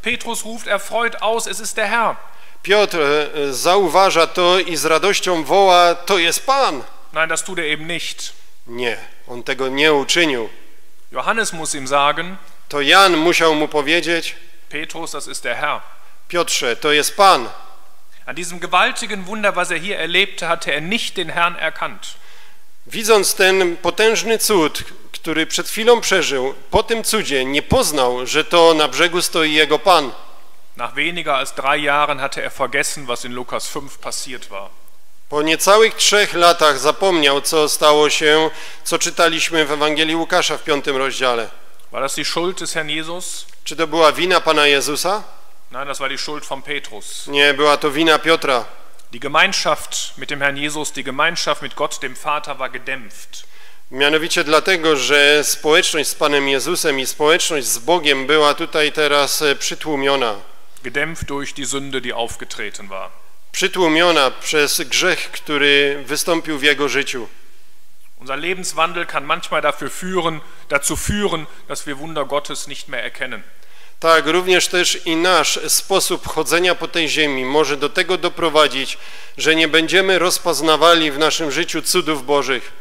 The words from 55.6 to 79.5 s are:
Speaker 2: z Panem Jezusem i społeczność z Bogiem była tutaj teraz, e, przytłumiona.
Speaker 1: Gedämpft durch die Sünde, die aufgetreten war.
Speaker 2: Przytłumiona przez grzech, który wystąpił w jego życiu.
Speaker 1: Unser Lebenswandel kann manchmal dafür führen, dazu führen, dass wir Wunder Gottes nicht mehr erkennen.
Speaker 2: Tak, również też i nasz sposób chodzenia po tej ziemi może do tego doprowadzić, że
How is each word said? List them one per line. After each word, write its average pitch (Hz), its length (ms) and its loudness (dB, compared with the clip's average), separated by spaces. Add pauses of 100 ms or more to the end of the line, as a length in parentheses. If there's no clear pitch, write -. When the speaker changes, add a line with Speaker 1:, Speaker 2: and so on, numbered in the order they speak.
Speaker 2:
z - 60 -6
Panem 143 320 2
Jezusem 139 520 0
i 131 60 -2
społeczność 151 640 0
z 107 120 -2
Bogiem 143 480 0
była 147 260 4
tutaj 151 380 0
teraz, 143 500 2
e, 143 140 2
przytłumiona. 139 800 -2 (480)
Speaker 1:
Gedämpft 143 420 -4
durch 143 280 -6
die 143 120 -6
Sünde, 135 360 -4
die 123 140 -6
aufgetreten 110 720 -8
war. 95 220 -10 (420)
Speaker 2:
Przytłumiona 170 800 4
przez 151 500 0
grzech, - 500 -2
który 143 720 0
wystąpił 156 520 -2
w 131 60 -6
jego 143 260 2
życiu. 127 380 -2 (920)
Speaker 1:
Unser 131 180 -6
Lebenswandel 170 680 -2
kann 143 200 -4
manchmal 165 360 -2
dafür 147 280 0
führen, 170 520 -2 (280)
dazu 147 260 0
führen, 175 500 -2 (220)
dass 143 180 -6
wir 143 120 -6
Wunder 151 280 -4
Gottes 143 420 -4
nicht 143 200 -8
mehr 123 160 -6
erkennen. 120 400 -6 (560)
Speaker 2:
Tak, 160 280 6
również 180 400 2
też 170 380 0
i 165 100 0
nasz 165 520 2
sposób - 600 0
chodzenia 170 480 2
po 165 120 -8
tej 165 220 -2
ziemi 135 360 0
może 143 320 2
do 139 120 0
tego 180 280 0
doprowadzić, 151 800 0 (400)
że 143 180 2